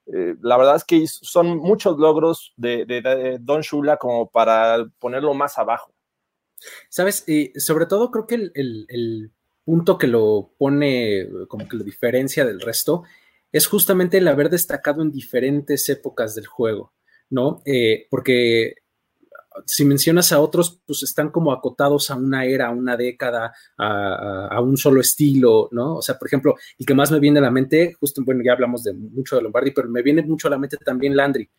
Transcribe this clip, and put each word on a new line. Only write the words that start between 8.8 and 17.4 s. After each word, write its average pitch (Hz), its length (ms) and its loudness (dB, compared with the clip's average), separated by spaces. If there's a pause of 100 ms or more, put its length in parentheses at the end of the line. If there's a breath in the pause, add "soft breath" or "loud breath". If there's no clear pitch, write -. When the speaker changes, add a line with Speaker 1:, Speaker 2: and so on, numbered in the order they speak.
Speaker 2:
el 113 420 -6 (340)
punto 170 320 2
que 151 100 2
lo 107 500 2
pone, 131 720 0 (200)
como 104 200 -14
que 117 100 -10
lo 107 60 -8
diferencia 127 600 -2
del 98 160 -6
resto, 151 420 -2 (480 soft breath)
es 151 160 2
justamente 185 500 2
el 185 100 4
haber 147 220 2
destacado 156 520 -2
en 156 100 0
diferentes 139 800 -2
épocas 120 460 -6
del 110 120 -14
juego, 110 460 -4 (360)
¿no? 131 360 -2